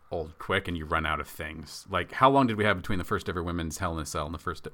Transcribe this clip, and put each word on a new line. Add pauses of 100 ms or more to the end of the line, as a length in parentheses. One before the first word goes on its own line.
(120)
old
quick
and
you
run
out
of
things.
Like,
how
long
did
we
have
between
the
first
ever
women's
Hell
in
a
Cell
and
the
first